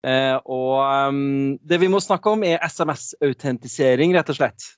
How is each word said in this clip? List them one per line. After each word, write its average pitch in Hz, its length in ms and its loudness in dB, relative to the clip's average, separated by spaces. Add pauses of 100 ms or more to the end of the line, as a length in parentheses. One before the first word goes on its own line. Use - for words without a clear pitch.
Eh, 131 400 0
og, 131 400 0
ehm, 139 840 0
det 170 140 0
vi 190 80 4
må 196 160 2
snakke 202 260 0
om 214 140 0
er 165 180 0
S - 180 -6
M 160 100 0
S-autentisering, 135 1200 0
rett 165 140 2
og 139 80 -4
slett. - 420 -4